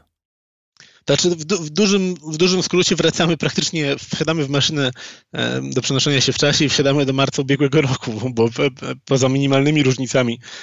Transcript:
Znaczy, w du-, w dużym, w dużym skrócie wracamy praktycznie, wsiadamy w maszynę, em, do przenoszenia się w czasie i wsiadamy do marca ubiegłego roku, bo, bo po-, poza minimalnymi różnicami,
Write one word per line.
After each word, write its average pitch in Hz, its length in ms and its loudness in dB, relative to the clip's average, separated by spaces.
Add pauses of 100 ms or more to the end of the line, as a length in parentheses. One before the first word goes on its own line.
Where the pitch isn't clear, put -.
(1080)
Znaczy, 143 220 2
w 160 160 -4
du-, 170 180 -2
w 151 60 -8
dużym, 190 460 0
w 156 220 -10
dużym 180 260 2
skrócie 180 320 0
wracamy 165 420 0
praktycznie, 151 600 -2
wsiadamy 156 480 -4
w 135 40 -6
maszynę, 139 420 0 (400)
em, 131 400 -4
do 131 100 -2
przenoszenia 139 400 0
się 131 120 0
w - 40 -6
czasie 143 280 2
i 131 40 0
wsiadamy 139 360 2
do 131 80 0
marca 139 280 0
ubiegłego 139 400 2
roku, 127 320 -4
bo, 107 160 -4
bo 113 200 2
po-, 135 440 -4 (120)
poza 131 240 2
minimalnymi 139 540 2
różnicami, 127 560 0 (240)